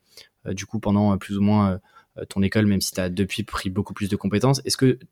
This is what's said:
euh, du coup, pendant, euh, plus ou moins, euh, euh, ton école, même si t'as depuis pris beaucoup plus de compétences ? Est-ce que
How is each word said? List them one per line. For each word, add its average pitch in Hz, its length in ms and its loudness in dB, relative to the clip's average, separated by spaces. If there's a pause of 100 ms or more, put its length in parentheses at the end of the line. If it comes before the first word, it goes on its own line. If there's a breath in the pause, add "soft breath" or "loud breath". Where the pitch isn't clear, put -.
(460 soft breath)
euh, 98 80 -6
du 101 120 -10
coup, 110 140 -6
pendant, 104 320 4
euh, 98 40 2
plus 101 220 -4
ou - 20 0
moins, 104 300 4
euh, 92 80 -2 (400 soft breath)
euh, - 60 -8
ton - 180 -4
école, 104 240 2
même 98 140 2
si - 100 -4
t'as 92 180 -2
depuis 95 360 -2
pris - 260 -6
beaucoup 98 240 -4
plus 104 140 -4
de 101 80 0
compétences ? 104 480 2
Est-ce - 120 -2
que 127 220 4 (140)